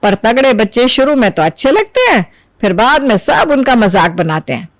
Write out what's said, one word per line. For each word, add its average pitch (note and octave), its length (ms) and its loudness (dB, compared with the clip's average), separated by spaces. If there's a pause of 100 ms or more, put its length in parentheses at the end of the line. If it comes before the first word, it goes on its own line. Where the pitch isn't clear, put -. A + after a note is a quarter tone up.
पर G3+ 120 0
तगड़े B3+ 380 0
बच्चे A3+ 360 0
शुरू C4+ 260 0
में A#3+ 160 0
तो E3+ 120 -4
अच्छे D#3+ 280 -2
लगते G#4 300 0
हैं, E4 320 0 (280)
फिर G3+ 120 -2
बाद C4 320 2
में B3 120 2
सब - 340 0
उनका C4+ 240 2
मजाक F#3+ 360 2
बनाते D#3+ 420 -4
हैं। B2 160 -8 (120)